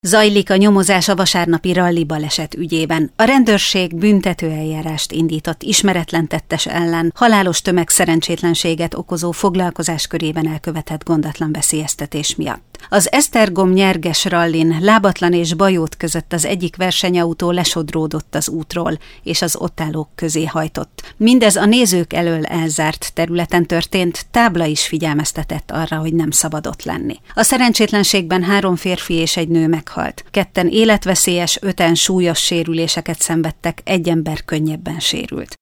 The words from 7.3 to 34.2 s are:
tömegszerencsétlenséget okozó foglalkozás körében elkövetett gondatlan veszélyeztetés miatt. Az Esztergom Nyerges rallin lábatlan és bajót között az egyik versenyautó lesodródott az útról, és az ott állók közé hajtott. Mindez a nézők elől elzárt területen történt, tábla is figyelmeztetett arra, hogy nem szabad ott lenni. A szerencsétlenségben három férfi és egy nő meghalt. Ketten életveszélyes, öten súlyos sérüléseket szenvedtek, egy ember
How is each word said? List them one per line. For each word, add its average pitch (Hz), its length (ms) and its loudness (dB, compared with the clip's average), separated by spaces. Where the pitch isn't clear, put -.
tömegszerencsétlenséget 170 1300 0
okozó 175 380 -4
foglalkozás 175 760 -2
körében 156 400 -2
elkövetett 156 560 -6
gondatlan 156 480 -2
veszélyeztetés 147 840 -4
miatt. - 540 -10
Az 185 220 2
Esztergom 196 600 2
Nyerges 185 540 2
rallin 165 540 2
lábatlan 196 540 4
és 170 200 0
bajót 175 440 0
között 165 360 -4
az 160 120 0
egyik 175 300 -4
versenyautó 175 760 0
lesodródott 160 840 -2
az 147 140 -2
útról, 165 480 -4
és - 180 -4
az 170 140 -2
ott - 240 -8
állók 156 360 -6
közé 156 300 -4
hajtott. - 720 -8
Mindez 226 380 6
a 202 100 2
nézők 202 480 2
elől 165 320 0
elzárt 160 680 -4
területen 170 520 0
történt, 175 680 -2
tábla 190 340 2
is 151 220 -2
figyelmeztetett 156 840 -4
arra, 160 260 -4
hogy 160 160 -2
nem 160 180 0
szabad 156 360 -2
ott - 160 -12
lenni. - 320 -6
A 220 100 0
szerencsétlenségben 208 1000 2
három 196 320 2
férfi 180 380 -4
és 165 240 0
egy 165 120 -2
nő 165 180 4
meghalt. 160 240 -2
Ketten 185 360 0
életveszélyes, 190 920 2
öten 180 340 2
súlyos 175 440 2
sérüléseket 165 800 -2
szenvedtek, 165 640 -2
egy 175 260 0
ember 160 360 -2